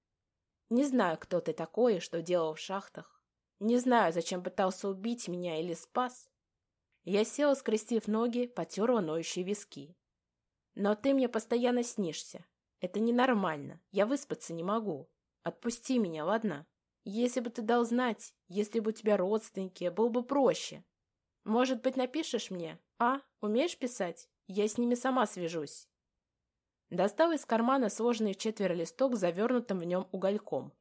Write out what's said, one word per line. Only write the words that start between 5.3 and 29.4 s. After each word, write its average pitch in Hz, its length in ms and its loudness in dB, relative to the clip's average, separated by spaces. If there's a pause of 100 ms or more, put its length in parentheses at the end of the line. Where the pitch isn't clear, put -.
или 170 140 -4
спас. - 580 -6 (760)
Я 196 200 2
села, 285 300 2
скрестив 220 520 -2
ноги, 233 400 0
потёрла 220 540 0
ноющие 165 420 -2
виски. 180 540 -8 (800)
Но 202 200 2
ты 277 200 2
мне 254 160 2
постоянно 247 520 2
снишься. - 640 -6 (360)
Это 185 200 -2
ненормально. 202 800 2 (100)
Я 190 140 4
выспаться - 480 -4
не 165 100 -4
могу. 190 480 -4 (320)
Отпусти - 560 -2
меня, 160 280 0
ладно? 190 400 0 (380)
Если 240 360 0
бы 240 80 -6
ты 233 140 -6
дал 240 240 2
знать, 233 480 -2 (140)
если 208 320 -2
бы 214 100 0
у - 20 -4
тебя 214 240 2
родственники, 190 720 -2
было 208 220 2
бы 240 120 0
проще. 240 600 2 (600)
Может 247 360 2
быть, 262 160 0
напишешь 254 540 -2
мне? 170 280 -8 (200)
А? 254 240 2 (180)
Умеешь 233 380 0
писать? 196 500 -6 (180)
Я 202 220 0
с - 80 -4
ними 240 180 2
сама 254 320 2
свяжусь. 165 640 -6 (1000)
Достал 208 420 4
из 302 120 -2
кармана 233 440 2
сложенный 220 460 0
в - 40 -8
четверо 208 360 0
листок, 240 420 0
завёрнутым 202 600 0